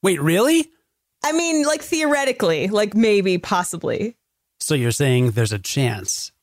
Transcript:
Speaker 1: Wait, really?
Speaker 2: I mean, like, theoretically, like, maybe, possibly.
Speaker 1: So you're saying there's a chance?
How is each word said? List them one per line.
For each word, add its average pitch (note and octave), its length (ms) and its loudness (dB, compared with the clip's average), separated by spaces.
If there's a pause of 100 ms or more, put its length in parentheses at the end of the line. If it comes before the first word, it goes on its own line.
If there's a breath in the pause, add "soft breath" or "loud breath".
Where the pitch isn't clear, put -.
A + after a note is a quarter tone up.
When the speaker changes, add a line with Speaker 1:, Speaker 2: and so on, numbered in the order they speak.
Speaker 1:
Wait, F#3 180 2
really? A#3+ 480 2 (540)
Speaker 2:
I D4 80 0
mean, D#4+ 340 0
like, D4+ 160 -2
theoretically, C4 840 0
like, G#3 260 0
maybe, G3+ 440 2
possibly. F3+ 800 -4 (420)
Speaker 1:
So - 160 -2
you're B2 160 2
saying B2+ 400 2
there's G#2+ 220 0
a G#2+ 40 -6
chance? A2 840 -4